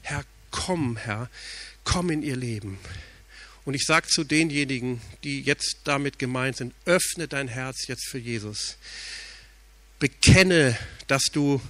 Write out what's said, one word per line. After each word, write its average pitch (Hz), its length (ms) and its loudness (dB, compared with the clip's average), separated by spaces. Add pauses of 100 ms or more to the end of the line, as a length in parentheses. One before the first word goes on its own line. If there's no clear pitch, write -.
Herr, 143 240 -8 (260)
komm, 147 460 -2
Herr, 110 320 -6 (560)
komm 180 240 0
in 156 140 0
ihr 143 140 -4
Leben. 107 420 -6 (880)
Und 139 80 -4
ich 135 100 -2
sag 160 260 2
zu 165 140 2
denjenigen, 135 800 0 (200)
die 139 200 -6
jetzt - 420 -2
damit 139 340 -2
gemeint 127 380 -2
sind, 123 180 -8 (120)
öffne 175 420 0
dein 139 180 -4
Herz 127 420 -8
jetzt - 200 -8
für 139 100 -8
Jesus. 110 600 -8 (1200)
Bekenne, 160 800 8 (300)
dass 135 160 4
du 143 460 2